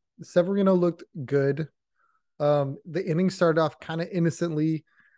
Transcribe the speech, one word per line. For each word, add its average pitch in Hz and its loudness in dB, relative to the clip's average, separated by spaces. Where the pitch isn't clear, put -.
Severino 190 2
looked 175 0
good. 139 0
Um, 147 0
the 165 -6
inning 180 0
started 165 2
off 151 -2
kinda 165 -8
innocently. 160 0